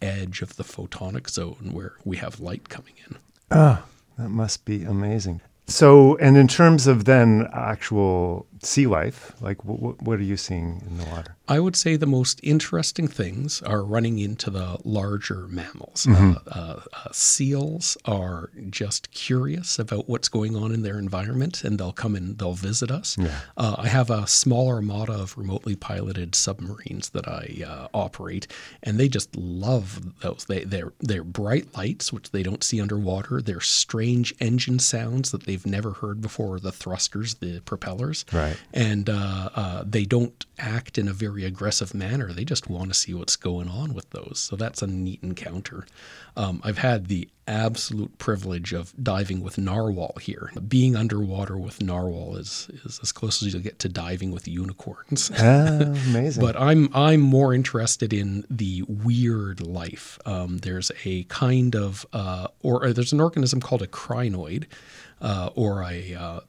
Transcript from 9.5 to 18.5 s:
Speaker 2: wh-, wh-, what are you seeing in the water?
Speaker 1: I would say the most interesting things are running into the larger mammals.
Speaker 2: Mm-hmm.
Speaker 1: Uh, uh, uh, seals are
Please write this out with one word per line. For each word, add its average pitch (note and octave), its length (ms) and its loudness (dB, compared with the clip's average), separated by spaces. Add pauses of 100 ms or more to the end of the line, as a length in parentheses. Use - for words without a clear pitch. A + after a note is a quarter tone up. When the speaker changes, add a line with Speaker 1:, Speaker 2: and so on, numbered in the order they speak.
Speaker 2:
wh-, G#2+ 160 -6
wh-, A#2+ 240 -6
what A2 160 0
are G2+ 40 -2
you G2 140 -2
seeing E2+ 500 -4
in F2 100 -8
the E2+ 100 -6
water? E2 300 -10 (120)
Speaker 1:
I D3 120 4
would F3+ 160 2
say E3 200 2
the D3+ 100 0
most C3 360 2
interesting D#3 640 0
things A2 560 -4
are G#2 220 -2
running A2+ 340 0
into G#2 320 -4
the F#2 340 -4
larger G2+ 640 -4
mammals. - 580 -8
Speaker 2:
Mm-hmm. F#2+ 260 10
Speaker 1:
Uh, - 260 -6
uh, E2 220 -10 (120)
uh, - 200 -14
seals C#3+ 920 0
are F2+ 460 -2 (200)